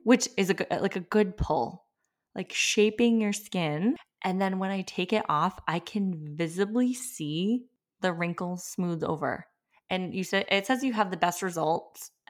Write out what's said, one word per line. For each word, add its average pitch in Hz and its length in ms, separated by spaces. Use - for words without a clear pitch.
which 247 340
is 190 140
a - 20
g-, - 160
like, - 260
a 190 60
good 202 340
pull, 156 480
like, - 180
shaping 226 640
your 208 140
skin. 175 640
And 185 180
then 190 200
when 190 100
I 196 140
take 180 280
it 214 160
off, 156 400
I 165 120
can 170 580
visibly 202 560
see 185 720
the 185 120
wrinkles 175 500
smooth 170 400
over. 147 440
And 185 240
you 185 100
said, 196 260
it 196 160
says 262 180
you 254 100
have 208 180
the 180 60
best 175 240
results 170 720